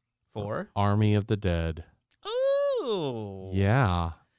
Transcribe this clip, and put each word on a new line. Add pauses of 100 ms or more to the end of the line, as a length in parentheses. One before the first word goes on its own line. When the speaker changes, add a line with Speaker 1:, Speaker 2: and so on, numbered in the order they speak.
(340)
Speaker 1:
For?
Speaker 2:
Army
of
the
Dead. (1000)
Speaker 1:
Ooh.
Speaker 2:
Yeah. (280)